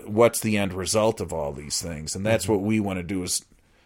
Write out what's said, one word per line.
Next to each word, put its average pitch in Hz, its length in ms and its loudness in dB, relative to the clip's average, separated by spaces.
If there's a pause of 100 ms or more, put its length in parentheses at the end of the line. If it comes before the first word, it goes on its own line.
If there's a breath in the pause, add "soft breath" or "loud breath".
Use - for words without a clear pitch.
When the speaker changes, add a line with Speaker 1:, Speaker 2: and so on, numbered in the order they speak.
Speaker 1:
what's 110 340 4
the 107 180 0
end 98 160 0
result 107 480 2
of 85 120 -6
all 73 180 -4
these 73 300 -8
things? 78 340 -8
And 95 100 -4
that's 110 200 2
Speaker 2:
Mm-hmm. 110 80 2
Speaker 1:
what 95 80 4
we 110 180 2
wanna 95 240 -2
do, 92 180 -4
is - 240 -4 (400)